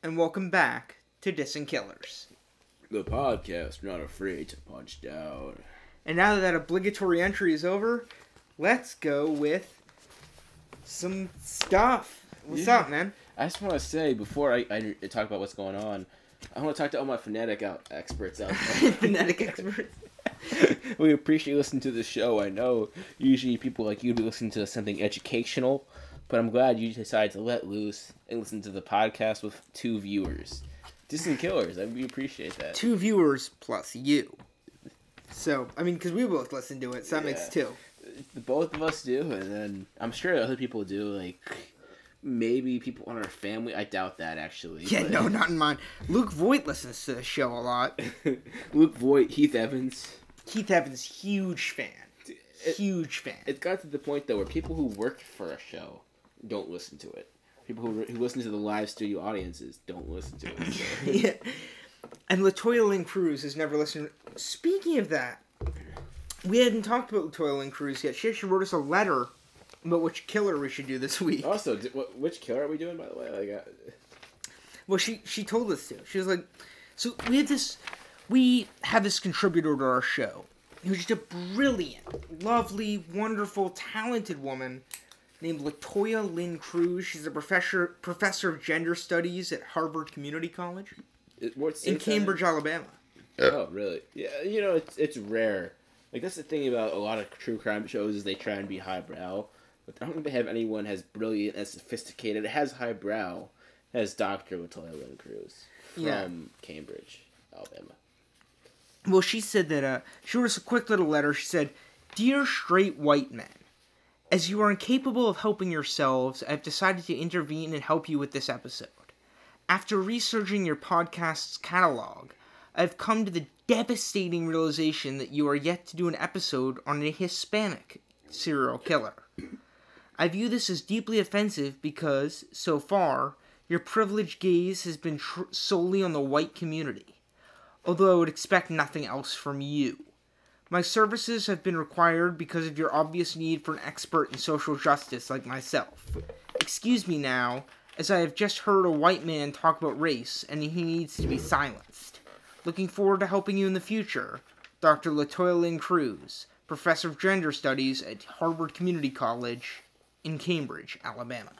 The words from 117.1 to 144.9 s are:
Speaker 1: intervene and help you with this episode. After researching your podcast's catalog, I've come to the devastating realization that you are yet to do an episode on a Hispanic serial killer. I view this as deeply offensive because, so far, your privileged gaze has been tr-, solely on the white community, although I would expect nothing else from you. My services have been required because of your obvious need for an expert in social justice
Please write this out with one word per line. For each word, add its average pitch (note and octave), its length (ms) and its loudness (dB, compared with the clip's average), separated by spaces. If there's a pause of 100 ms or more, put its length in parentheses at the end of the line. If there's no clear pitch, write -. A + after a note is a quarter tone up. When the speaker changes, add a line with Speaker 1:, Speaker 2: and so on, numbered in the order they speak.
Speaker 1:
intervene D#3+ 560 -4
and D3 100 -4
help D#3+ 240 0
you D3+ 120 0
with C#3 120 -4
this C#3 180 -6
episode. - 400 -8 (800)
After F#3+ 320 2
researching G#3 680 0
your D#3 100 2
podcast's E3+ 800 -2
catalog, E3+ 760 0 (440)
I've F3 240 2
come A3 260 2
to F#3+ 60 -4
the E3+ 160 -2 (200)
devastating G3 800 0
realization D#3 720 0
that C3 140 -6
you D3 160 2
are C#3+ 80 4
yet E3 320 0
to D#3+ 100 -14
do F3 100 2
an E3 80 0
episode C3 680 -2
on C#3+ 160 0
a D3+ 100 0
Hispanic - 920 -4 (280)
serial C3 480 0
killer. B2+ 360 0 (1080)
I E3+ 80 4
view G3 200 0
this A#3+ 220 0
as E3+ 120 -2
deeply A3 380 0
offensive G3 600 0
because, D3 720 -2
so D3 280 0
far, C#3+ 560 2 (320)
your E3+ 120 0
privileged G#3 600 0
gaze F#3 440 2
has E3 140 -4
been D3+ 200 -4
tr-, F3 340 -8
solely F#3+ 520 2
on F3 100 2
the D3 80 0
white D3 320 2
community, D#3 640 -6 (720)
although F#3 260 8
I F3+ 80 10
would E3 100 6
expect - 400 0
nothing D#3 360 0
else B2+ 280 -6
from C#3 280 -6
you. C#3+ 440 0 (640)
My F3 120 2
services A3 680 2
have F#3 160 -2
been F#3 140 0
required E3+ 600 4
because D#3+ 300 -4
of D3 100 -8
your D#3 160 0
obvious D#3+ 420 2
need D#3+ 300 -2
for D#3+ 80 -2
an - 120 -8
expert D3+ 460 0
in C3 60 -10
social D3+ 380 0
justice C#3+ 540 2